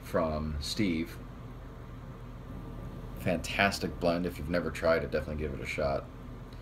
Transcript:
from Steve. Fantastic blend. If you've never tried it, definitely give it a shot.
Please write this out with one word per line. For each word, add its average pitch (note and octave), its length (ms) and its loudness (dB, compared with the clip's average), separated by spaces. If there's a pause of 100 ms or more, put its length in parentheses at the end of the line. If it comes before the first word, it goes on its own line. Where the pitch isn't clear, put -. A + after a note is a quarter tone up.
from D#2 560 2
Steve. E2 580 2 (2000)
Fantastic F#2 800 2
blend. F2 280 4
If - 100 -2
you've D2 140 -4
never E2+ 180 4
tried E2 340 6
it, C#2+ 60 -2
definitely D2+ 320 0
give C#2+ 120 0
it C2 80 -6
a - 40 -4
shot. C#2+ 400 2 (560)